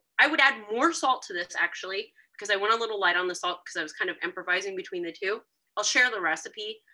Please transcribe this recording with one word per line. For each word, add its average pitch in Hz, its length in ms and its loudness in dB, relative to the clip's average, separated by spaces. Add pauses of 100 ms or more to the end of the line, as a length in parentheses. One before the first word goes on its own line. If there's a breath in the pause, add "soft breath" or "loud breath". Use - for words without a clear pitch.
(180)
I 254 80 8
would 302 140 2
add 269 160 6 (160)
more 294 200 4
salt 254 360 0
to 202 40 -12
this, 175 240 -6
actually, 190 560 -4 (200 soft breath)
because 202 180 -8
I 196 60 4
went 208 180 2
a - 20 4
little 220 220 -2
light 175 180 4
on 185 120 0
the 175 80 -4
salt 175 280 -4
'cause - 140 -10
I 160 60 -2
was 151 80 -8
kind 185 180 -4
of 156 140 -6
improvising 185 500 -2
between 180 300 -6
the 165 80 -6
two. 202 320 -4 (320)
I'll 208 80 0
share 254 260 4
the 208 100 -2
recipe. 208 600 -4 (120)